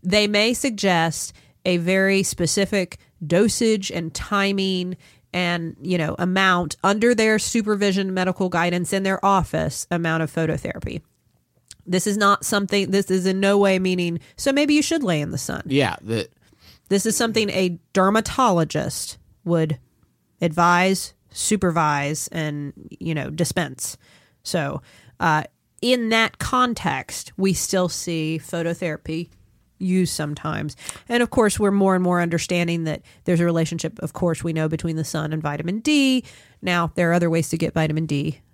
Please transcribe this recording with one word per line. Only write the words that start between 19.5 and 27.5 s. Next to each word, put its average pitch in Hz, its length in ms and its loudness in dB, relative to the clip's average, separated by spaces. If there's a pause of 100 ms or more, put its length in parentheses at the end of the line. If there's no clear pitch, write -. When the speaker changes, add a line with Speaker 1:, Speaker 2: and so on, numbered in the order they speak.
Speaker 1:
advise, 175 760 2 (180)
supervise, 156 1000 0
and, 147 400 -6 (280)
you 165 160 -4
know, 139 140 -6
dispense. 156 680 -4 (460)
So, 143 380 -4 (380)
uh, 156 240 2 (380)
in 240 280 0
that 226 300 0
context, - 1000 -2
we 190 160 2